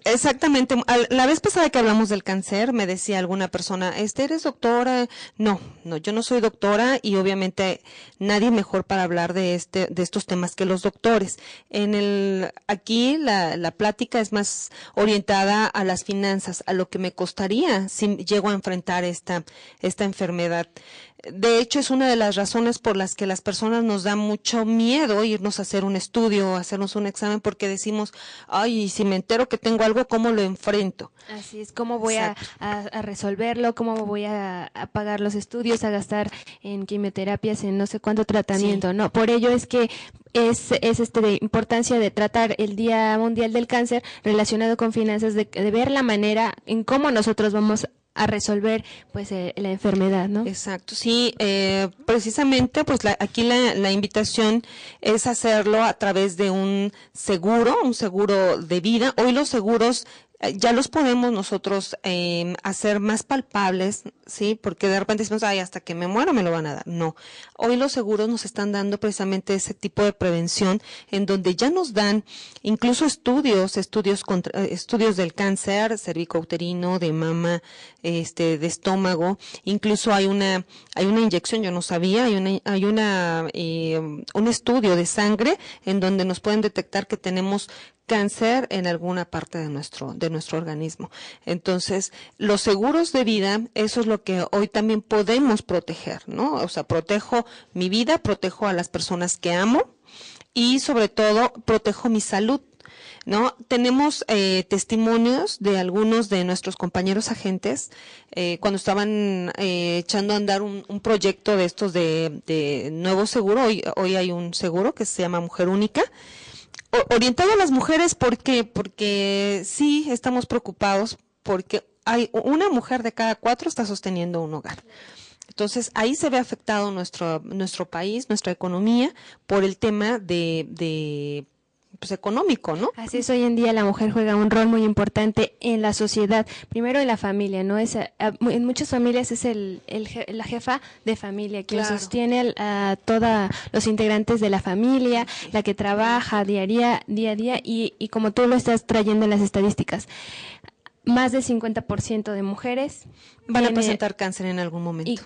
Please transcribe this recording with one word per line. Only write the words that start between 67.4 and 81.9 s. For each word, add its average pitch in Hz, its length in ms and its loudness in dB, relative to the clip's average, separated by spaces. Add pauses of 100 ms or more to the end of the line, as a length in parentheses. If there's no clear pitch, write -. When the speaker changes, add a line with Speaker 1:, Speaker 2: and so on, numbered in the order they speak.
Speaker 1:
Hoy 240 200 2
los 262 160 2
seguros 214 360 0
nos 233 160 -4
están 202 280 -4
dando 202 280 -2
precisamente 196 540 -2
ese - 200 -4
tipo - 300 -4
de 208 80 4
prevención 180 680 0 (300)
en 196 160 0
donde 185 300 0
ya 240 140 2
nos 349 220 0
dan 208 320 2 (380)
incluso 240 420 2
estudios, 247 720 2
estudios 196 460 0
contra, 190 400 -2
eh, 190 100 -2
estudios 214 440 0
del 180 180 -2
cáncer 202 640 0
cervicouterino, 175 1000 -4
de 165 120 0
mama, 170 480 0 (440)
este, 165 540 -2
de 156 100 -2
estómago. 185 720 0 (260)
Incluso 208 500 0
hay 196 120 2
una, 190 380 0 (300)
hay 185 120 0
una 214 140 4
inyección, 220 440 0
yo 180 80 -2
no 175 100 -4
sabía, 185 440 0